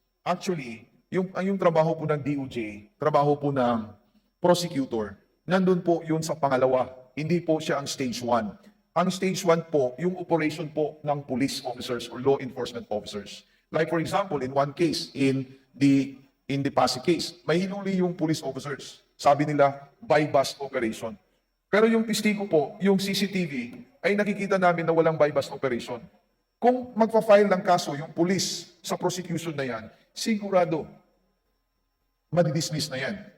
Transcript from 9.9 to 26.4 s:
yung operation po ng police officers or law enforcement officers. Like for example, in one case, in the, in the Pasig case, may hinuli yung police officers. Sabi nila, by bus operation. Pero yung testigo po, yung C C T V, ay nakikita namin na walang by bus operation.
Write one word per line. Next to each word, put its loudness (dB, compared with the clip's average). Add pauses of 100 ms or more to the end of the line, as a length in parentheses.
yung -4
operation -2
po -4
ng -4
police -4
officers -6
or -10
law 4
enforcement -8
officers. -8 (320)
Like 0
for 0
example, -2
in -6
one 0
case, -2
in 0 (240)
the, 4 (320)
in -2
the -2
Pasig 2
case, -2
may 2
hinuli -4
yung -2
police -2
officers. -10 (160)
Sabi 4
nila, 2
by 2
bus 2
operation. -6 (480)
Pero 4
yung 2
testigo 0
po, 0
yung 2
C -2
C 0
T -2
V, -8 (520)
ay 2
nakikita 0
namin 2
na 2
walang 4
by 4
bus -2
operation. -4 (640)